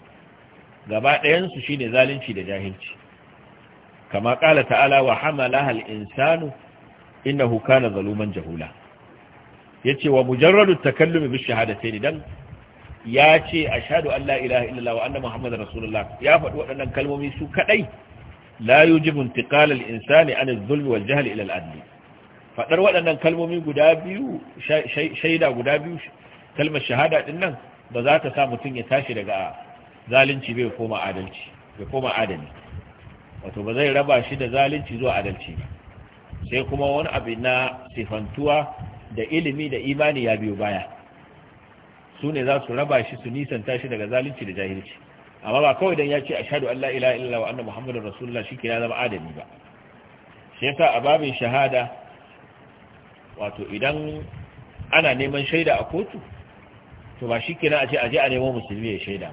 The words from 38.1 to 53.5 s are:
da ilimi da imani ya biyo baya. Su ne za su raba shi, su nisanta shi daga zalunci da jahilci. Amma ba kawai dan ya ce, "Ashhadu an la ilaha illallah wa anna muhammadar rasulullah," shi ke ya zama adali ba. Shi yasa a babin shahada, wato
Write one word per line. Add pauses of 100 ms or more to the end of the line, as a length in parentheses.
da
ilimi
da
imani
ya
biyo
baya. (1300)
Su
ne
za
su
raba
shi,
su
nisanta
shi
daga
zalunci
da
jahilci. (520)
Amma
ba
kawai
dan
ya
ce,
"Ashhadu
an
la
ilaha
illallah
wa
anna
muhammadar
rasulullah,"
shi
ke
ya
zama
adali
ba. (1120)
Shi
yasa
a
babin
shahada, (1500)
wato